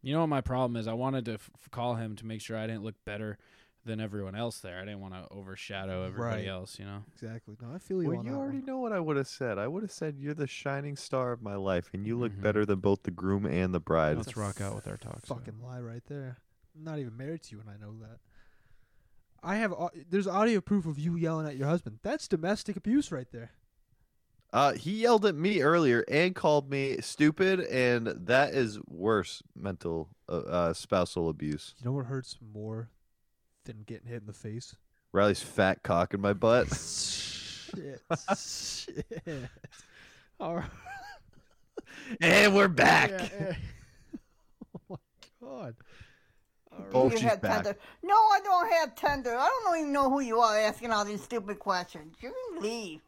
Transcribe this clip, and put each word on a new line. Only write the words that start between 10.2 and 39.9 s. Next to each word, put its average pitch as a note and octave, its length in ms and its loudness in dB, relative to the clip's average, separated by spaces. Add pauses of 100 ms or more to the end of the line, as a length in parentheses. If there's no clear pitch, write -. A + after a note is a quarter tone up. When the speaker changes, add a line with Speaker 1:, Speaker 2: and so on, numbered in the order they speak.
Speaker 3:
the D3 140 -4
shining C#3 500 -6
star B2+ 340 -2
of A#2+ 100 -6
my G2+ 140 -6
life, F#2+ 380 0
and G2 120 -6
you A2+ 120 -2
look A#2 160 -2
Speaker 1:
Mm-hmm. G2 80 -10
Speaker 3:
better G#2 240 4
than G2 160 2
both G2+ 220 2
the - 80 -4
groom F#2+ 340 0
and F2+ 280 2
the F2 60 2
bride." D#2 380 4
Speaker 1:
Let's - 180 -8
rock G#2 240 -4
out G2+ 160 -4
with G#2 120 -10
our G2+ 100 -8
talks, - 320 -14
Speaker 2:
Fucking A#2+ 320 -10
Speaker 1:
though. A#2+ 60 -14
Speaker 2:
lie B2+ 120 -12
right A#2+ 280 -12
there. C3+ 320 -12 (360)
I'm D#3 80 -20
not D#3 160 -8
even A#2+ 160 -8
married D3 280 -10
to - 120 -18
you, G#2 60 -16
and G#2 80 -18
I G2+ 80 -16
know G#2 240 -14
that. A2 180 -20 (1200)
I F#3 140 -4
have G#3+ 160 0
au-, E3+ 180 -4 (200)
there's F#3+ 180 2
audio G#3 320 4
proof F#3+ 260 0
of D3+ 140 -4
you E3+ 160 0
yelling D#3+ 320 0
at D3 80 -6
your C3+ 140 -2
husband. C#3+ 340 -2
That's C4+ 240 -4
domestic F#3 480 -2
abuse B3 340 0
right C3 220 -8
there. A#2 200 -14 (1000)
Speaker 3:
Uh, C3 220 4
he F#3+ 300 -4
yelled A3+ 220 6
at F#3+ 100 4
me F3 260 2
earlier C#3+ 480 6
and F3 260 4
called D3 340 4
me C3+ 300 0
stupid, F3+ 600 4
and B2 460 2
that A#2 460 4
is A2 340 0
worse F#2+ 540 0 (140)
mental, E2 540 -4 (180)
uh, - 120 -6
uh, E2+ 340 0
spousal F2 560 0
abuse. D2+ 500 -6
Speaker 2:
You - 60 -10
know B2 80 -2
what C3+ 140 -4
hurts C3 300 -8 (160)
more A2 360 -10 (720)
than G#2+ 220 -16
getting A2+ 240 -14
hit A#2+ 120 -8
in G#2 60 -16
the G#2+ 60 -12
face? A2+ 420 -12 (380)
Speaker 3:
Riley's G2+ 280 6
fat - 420 2
cock F2 300 2
in G2+ 60 -2
my G2+ 140 4
butt. A2+ 340 6
<laughs> - 80 -4
Speaker 2:
Shit. - 1300 -8 (340)
Shit. - 1120 -10 (920)